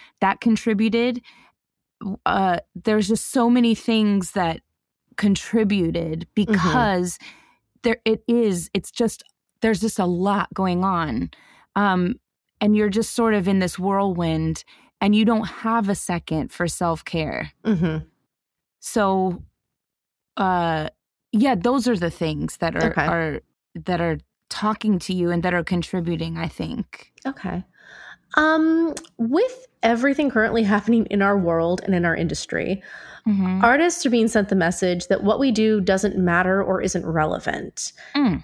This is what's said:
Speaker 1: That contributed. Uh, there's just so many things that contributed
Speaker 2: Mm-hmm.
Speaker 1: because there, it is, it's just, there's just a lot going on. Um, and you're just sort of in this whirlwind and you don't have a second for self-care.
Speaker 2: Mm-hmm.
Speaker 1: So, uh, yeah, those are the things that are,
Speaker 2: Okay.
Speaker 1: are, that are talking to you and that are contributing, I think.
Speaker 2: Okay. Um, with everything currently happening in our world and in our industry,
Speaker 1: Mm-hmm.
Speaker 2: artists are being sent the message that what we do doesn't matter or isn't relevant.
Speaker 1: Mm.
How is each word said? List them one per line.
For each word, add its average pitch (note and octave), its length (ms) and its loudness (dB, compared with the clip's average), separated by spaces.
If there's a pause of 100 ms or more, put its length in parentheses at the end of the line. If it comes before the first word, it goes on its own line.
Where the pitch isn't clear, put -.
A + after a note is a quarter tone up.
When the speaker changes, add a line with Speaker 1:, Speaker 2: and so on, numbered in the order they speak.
(220)
Speaker 1:
That G3 180 2
contributed. A#3 800 0 (1040)
Uh, F#3+ 340 2 (160)
there's G#3+ 320 0
just A3 240 -2
so A#3+ 180 2
many A#3+ 260 4
things G#3 560 0
that E3+ 300 -2 (560)
contributed E3+ 1080 0 (100)
Speaker 2:
Mm-hmm. G#3+ 160 2
Speaker 1:
because F#3 640 2 (640)
there, A3+ 220 0
it A3 220 0
is, G#3+ 460 0
it's - 180 -4
just, - 320 -2 (380)
there's G#3+ 200 2
just A3 180 -2
a F#3 60 0
lot F#3 480 -2
going F#3 300 0
on. D3+ 480 -2 (440)
Um, F#3 400 2 (460)
and G#3+ 160 4
you're G#3 120 2
just G#3+ 240 -2
sort A3+ 200 2
of F#3+ 140 0
in G3 120 2
this F3+ 200 -2
whirlwind F3 840 0 (380)
and G3+ 140 4
you A3 100 4
don't A3 220 2
have A3+ 420 -2
a G3 60 0
second E3 560 -4
for F3 160 -4
self-care. D#3+ 840 -4 (140)
Speaker 2:
Mm-hmm. D#3+ 400 0 (720)
Speaker 1:
So, F#3+ 640 0 (960)
uh, E3+ 520 0 (420)
yeah, B3 240 4
those A#3+ 320 0
are A#3 100 2
the E3+ 120 -2
things D#3 480 -4
that E3 180 -4
are, D#3+ 160 0
Speaker 2:
Okay. D3+ 140 -2
Speaker 1:
are, D#3+ 360 -2 (440)
that F3 160 -2
are D#3+ 160 -2 (320)
talking G#3+ 500 -2
to F#3 140 -6
you F3 180 0
and E3+ 120 0
that F3+ 100 0
are E3+ 100 0
contributing, E3 760 -4
I E3 100 -4
think. - 640 -10 (140)
Speaker 2:
Okay. F#3 380 -8 (760)
Um, D#4+ 560 4 (240)
with D4+ 500 0 (160)
everything C4 460 2
currently A3 340 2
happening G#3+ 440 2
in G3+ 140 0
our G3+ 160 4
world E3+ 460 2
and G3 120 0
in F3 100 2
our E3 100 2
industry, - 640 -4 (460)
Speaker 1:
Mm-hmm. F#3+ 380 2
Speaker 2:
artists D#4 400 2
are A#3 60 0
being A#3 160 4
sent G#3 220 0
the G3 60 2
message F3+ 520 0
that - 160 0
what G#3 160 2
we C4+ 120 2
do G#3+ 300 2
doesn't F#3+ 340 0
matter F#3 460 2
or F#3+ 180 -2
isn't F3+ 280 -4
relevant. - 840 -4 (240)
Speaker 1:
Mm. G3 280 2